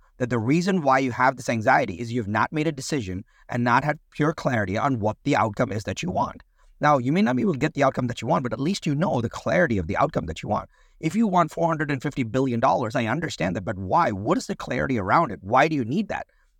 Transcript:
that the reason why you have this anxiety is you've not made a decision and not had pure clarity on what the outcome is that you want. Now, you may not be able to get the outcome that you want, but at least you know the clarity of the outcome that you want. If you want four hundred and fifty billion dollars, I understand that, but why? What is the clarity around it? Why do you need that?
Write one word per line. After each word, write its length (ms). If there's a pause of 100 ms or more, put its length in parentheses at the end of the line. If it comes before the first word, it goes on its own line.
(160)
that 140
the 80
reason 420
why 180
you 140
have 240
this 140
anxiety 500
is 100
you've 160
not 240
made 160
a 60
decision 500 (280)
and 140
not 200
had 140 (120)
pure 220
clarity 460
on 200
what 260
the 120
outcome 360
is 120
that 180
you 80
want. 320 (380)
Now, 160
you 160
may 80
not 160
be 60
able 100
to 60
get 160
the 80
outcome 240
that 160
you 60
want, 140
but 120
at 60
least 260
you 80
know 260
the 80
clarity 480
of 120
the 100
outcome 260
that 180
you 60
want. 220 (300)
If 140
you 120
want 240
four 180
hundred 220
and 100
fifty 220
billion 380
dollars, 360
I 80
understand 520
that, 100
but 120
why? 320
What 280
is 80
the 100
clarity 420
around 340
it? 100
Why 260
do 80
you 80
need 240
that? 200 (320)